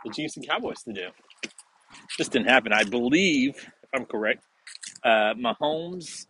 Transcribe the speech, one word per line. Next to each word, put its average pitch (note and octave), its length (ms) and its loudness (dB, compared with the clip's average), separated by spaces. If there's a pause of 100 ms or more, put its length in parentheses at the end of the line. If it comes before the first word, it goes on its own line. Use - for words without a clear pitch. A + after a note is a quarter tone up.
the A2 80 -10
Chiefs D3+ 240 -6
and B2+ 120 -14
Cowboys F#3 360 -6
to A2+ 100 -10
do. F#2 140 -8 (1080)
Just D#3+ 140 -4
didn't A#2 180 2
happen. A#2 240 6
I G#2+ 100 6
believe, C3+ 720 2 (280)
if - 120 -20
I'm B2 100 -4
correct, G#2+ 380 -2 (600)
uh, A2 320 4
Mahomes D3+ 960 -4